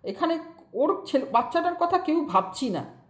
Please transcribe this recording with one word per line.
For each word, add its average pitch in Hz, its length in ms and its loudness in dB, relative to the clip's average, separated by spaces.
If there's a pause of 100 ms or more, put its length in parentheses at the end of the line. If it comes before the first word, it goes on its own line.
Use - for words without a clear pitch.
এখানে 320 340 0 (360)
ওর 269 320 2
ছেলে 262 180 0
বাচ্চাটার 330 560 2
কথা 349 180 2
কেউ 320 260 0
ভাবছি 196 460 0
না। 147 140 -4 (260)